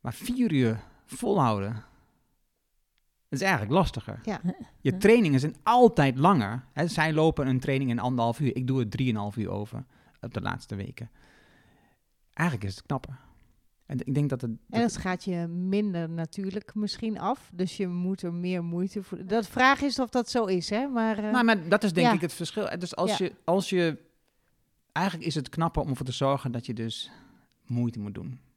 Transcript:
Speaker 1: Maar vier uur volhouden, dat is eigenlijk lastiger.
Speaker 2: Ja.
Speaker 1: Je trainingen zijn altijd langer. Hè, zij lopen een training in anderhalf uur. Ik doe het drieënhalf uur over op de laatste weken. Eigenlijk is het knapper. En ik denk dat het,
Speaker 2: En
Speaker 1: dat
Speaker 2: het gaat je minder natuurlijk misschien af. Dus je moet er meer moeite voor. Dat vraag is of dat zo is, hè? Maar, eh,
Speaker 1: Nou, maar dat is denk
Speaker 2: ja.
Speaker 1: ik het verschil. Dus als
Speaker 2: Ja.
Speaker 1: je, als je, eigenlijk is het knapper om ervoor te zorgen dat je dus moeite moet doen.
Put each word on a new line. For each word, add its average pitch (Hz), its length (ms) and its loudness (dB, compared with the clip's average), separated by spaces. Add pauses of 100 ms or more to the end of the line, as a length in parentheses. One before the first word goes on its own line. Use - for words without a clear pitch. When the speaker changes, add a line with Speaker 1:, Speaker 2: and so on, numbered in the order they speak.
Speaker 1:
Maar 123 140 -8
vier 247 380 0
uur 117 300 4 (220)
volhouden, 113 680 0 (1600)
dat 143 100 -6
is - 20 -2
eigenlijk 135 320 0
lastiger. 117 500 0
Speaker 2:
Ja. 196 180 -6 (400)
Speaker 1:
Je 143 160 0
trainingen 196 440 6
zijn 151 220 -4
altijd 170 560 6
langer. 127 540 4
Hè, 156 160 0
zij 156 240 0
lopen 156 340 2
een 127 140 2
training 135 300 0
in 117 80 0
anderhalf 120 420 0
uur. 135 160 0
Ik 127 100 -2
doe 131 120 2
het 113 120 0
drieënhalf 110 460 -2
uur 98 140 -2
over 104 340 -6 (360)
op - 140 -12
de 101 60 -4
laatste - 340 -8
weken. 101 360 -10 (1200)
Eigenlijk 127 380 -2
is 95 60 -10
het - 100 -20
knapper. 131 320 -8 (680)
En 135 200 -6
ik 143 80 -2
denk 147 160 0
dat 127 100 -4
het, 120 100 -4
Speaker 2:
En 156 300 -4
Speaker 1:
dat - 0 -
Speaker 2:
het 233 160 0
gaat 185 280 -6
je 175 220 -4
minder 180 640 -2
natuurlijk 190 640 -6
misschien 214 440 -4
af. 214 360 -4
Dus 180 220 -4
je 190 120 -2
moet 180 340 -2
er 170 120 -4
meer 180 300 -2
moeite 180 380 -4
voor. 185 240 -10
Dat 208 220 0
vraag 262 340 4
is 277 160 -2
of 247 120 -2
dat 240 200 -2
zo 240 140 0
is, 185 260 -2
hè? 240 160 -2
Maar, 226 320 0
eh, 214 120 -4
Speaker 1:
Nou, 240 140 4
maar 202 240 4
dat 202 160 4
is 196 80 2
denk 208 140 4
Speaker 2:
ja. 233 60 6
Speaker 1:
ik 165 80 2
het 165 120 -2
verschil. - 460 -6
Dus 175 180 -8
als 196 200 0
Speaker 2:
Ja. 185 80 0
Speaker 1:
je, - 100 -4 (100)
als 185 260 2
je, 170 280 2 (920)
eigenlijk 170 360 -2
is 143 60 -2
het 143 140 -2
knapper 165 340 -2
om 151 60 -2
ervoor 135 180 -4
te 127 60 -4
zorgen 135 400 0
dat 120 140 -6
je 123 80 -6
dus 113 360 -6 (560)
moeite 120 320 -2
moet 104 160 -8
doen. 110 260 -10 (160)